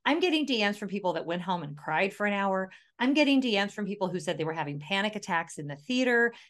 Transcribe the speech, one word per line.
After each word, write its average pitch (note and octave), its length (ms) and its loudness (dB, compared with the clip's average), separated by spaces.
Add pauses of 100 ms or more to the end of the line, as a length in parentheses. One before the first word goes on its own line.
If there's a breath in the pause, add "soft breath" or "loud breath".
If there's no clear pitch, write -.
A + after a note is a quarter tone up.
I'm D4 160 2
getting D#4 240 2
D B3 180 0
Ms G3+ 140 2
from G3+ 100 -8
people F#3 260 -2
that E3+ 120 -4
went E3+ 180 -2
home F3+ 180 -2
and D3 160 -10
cried F3 360 0
for G#3 120 -2
an G3+ 80 0
hour. F#3+ 380 0 (280 loud breath)
I'm B3+ 140 2
getting C#4 280 6
D A#3 140 2
Ms G3 180 0
from G#3+ 120 -6
people F#3+ 220 -2
who F3 120 -4
said D#3+ 180 -4
they D#3+ 80 -2
were D#3+ 80 -2
having D3 260 -4
panic G3 380 -2
attacks E3 420 -4
in D3+ 80 -8
the C#3+ 80 -8
theater, A#3+ 580 2 (160 loud breath)